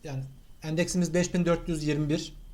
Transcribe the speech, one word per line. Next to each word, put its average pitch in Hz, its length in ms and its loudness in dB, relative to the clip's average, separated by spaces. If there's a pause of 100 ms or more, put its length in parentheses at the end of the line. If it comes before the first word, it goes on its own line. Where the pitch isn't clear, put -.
Yani 135 200 -6 (380)
endeksimiz 170 520 0
beş 175 200 2
bin 180 100 4
dört 170 240 2
yüz 156 160 -2
yirmi 147 240 2
bir. - 280 -2 (180)